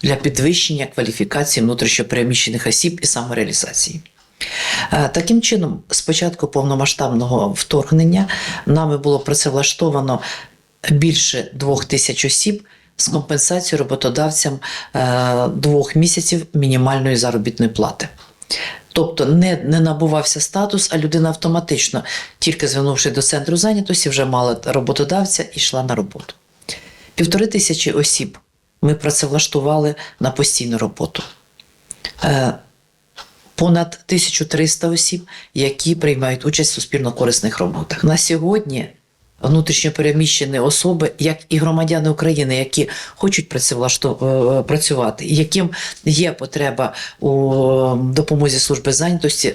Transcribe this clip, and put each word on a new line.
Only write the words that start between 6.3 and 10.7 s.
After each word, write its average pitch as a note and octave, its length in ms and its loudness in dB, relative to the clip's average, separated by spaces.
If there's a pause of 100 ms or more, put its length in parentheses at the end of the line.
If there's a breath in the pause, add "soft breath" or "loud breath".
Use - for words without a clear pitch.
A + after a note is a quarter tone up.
повномасштабного B2+ 1040 0
вторгнення E3 760 2 (380 loud breath)
нами D3 320 2
було C#3+ 200 2
працевлаштовано C#3 1000 0 (720 loud breath)